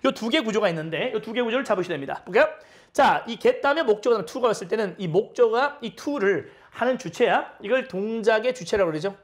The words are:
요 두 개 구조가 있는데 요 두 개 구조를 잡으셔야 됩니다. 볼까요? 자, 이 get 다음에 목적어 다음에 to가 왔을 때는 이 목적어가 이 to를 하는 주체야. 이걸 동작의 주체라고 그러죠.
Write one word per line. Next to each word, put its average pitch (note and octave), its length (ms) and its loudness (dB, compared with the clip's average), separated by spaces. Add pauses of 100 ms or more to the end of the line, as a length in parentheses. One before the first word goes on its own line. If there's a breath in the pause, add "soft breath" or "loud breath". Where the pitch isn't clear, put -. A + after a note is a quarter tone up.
요 C4+ 60 4
두 A#3 180 -6
개 D4+ 120 2
구조가 G#3+ 280 0
있는데 D#3+ 440 -4
요 A3 80 -2
두 A3 120 -10
개 B3 80 0
구조를 A#3+ 240 -2
잡으셔야 F3+ 280 -2
됩니다. C#3 320 -6
볼까요? B3 240 2 (440 loud breath)
자, - 340 4
이 A3+ 100 -8
get B3+ 240 2
다음에 D4 220 2
목적어 A3+ 320 2
다음에 F#3+ 100 -4
to가 B3 220 -2
왔을 G#3+ 200 0
때는 G3+ 300 -4
이 F#3+ 100 -4
목적어가 A3+ 760 2
이 A#3 140 -10
to를 G3+ 560 -2 (180 loud breath)
하는 B3 280 -2
주체야. A#3 640 0
이걸 B3+ 260 0
동작의 A3 680 0
주체라고 F#3+ 380 0
그러죠. E3 320 -4